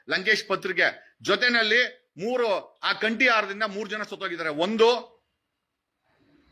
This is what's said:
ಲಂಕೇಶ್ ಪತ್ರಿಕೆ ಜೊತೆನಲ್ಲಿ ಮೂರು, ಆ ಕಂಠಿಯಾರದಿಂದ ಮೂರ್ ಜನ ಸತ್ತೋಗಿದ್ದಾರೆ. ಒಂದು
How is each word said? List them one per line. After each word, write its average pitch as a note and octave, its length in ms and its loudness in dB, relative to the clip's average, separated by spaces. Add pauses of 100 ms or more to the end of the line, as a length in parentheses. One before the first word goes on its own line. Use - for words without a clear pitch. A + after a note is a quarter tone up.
(100)
ಲಂಕೇಶ್ F#3 380 0
ಪತ್ರಿಕೆ F3+ 760 -2
ಜೊತೆನಲ್ಲಿ A3+ 960 0
ಮೂರು, A3 640 -2
ಆ F3+ 100 0
ಕಂಠಿಯಾರದಿಂದ G#3+ 720 0
ಮೂರ್ G#3 260 -6
ಜನ G#3+ 140 -8
ಸತ್ತೋಗಿದ್ದಾರೆ. F3 480 -6
ಒಂದು G#3+ 640 2 (1400)